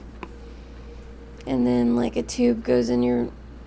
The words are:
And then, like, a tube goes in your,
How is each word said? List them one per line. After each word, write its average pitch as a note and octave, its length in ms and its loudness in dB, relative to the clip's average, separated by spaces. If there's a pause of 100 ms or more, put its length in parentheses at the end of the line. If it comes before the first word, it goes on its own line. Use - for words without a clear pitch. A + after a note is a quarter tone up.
(1500)
And B2+ 200 2
then, A#3+ 280 4
like, A#3 220 2
a A#3+ 80 0
tube A#3+ 400 2
goes B3 240 4
in - 160 4
your, B2 240 2 (380)